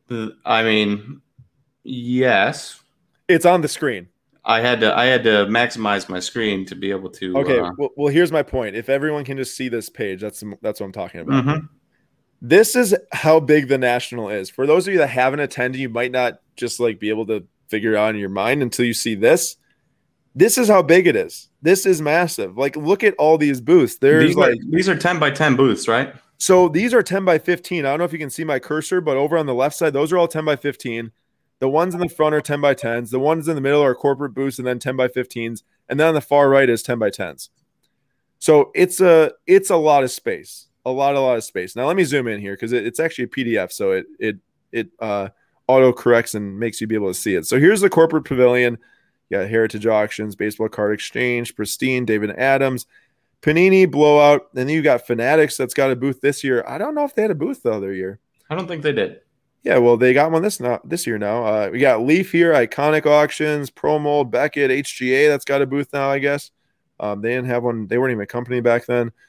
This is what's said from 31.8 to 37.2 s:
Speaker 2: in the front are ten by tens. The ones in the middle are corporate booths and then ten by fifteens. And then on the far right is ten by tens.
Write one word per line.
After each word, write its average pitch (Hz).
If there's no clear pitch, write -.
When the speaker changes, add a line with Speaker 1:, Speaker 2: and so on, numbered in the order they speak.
Speaker 2:
in 175
the 175
front 151
are 151
ten 147
by 143
tens. 117
The 127
ones 156
in 165
the 139
middle 143
are 131
corporate 139
booths 135
and 123
then 123
ten 131
by 127
fifteens. 117
And 135
then 160
on 165
the 151
far 143
right 135
is 117
ten 123
by 107
tens. 90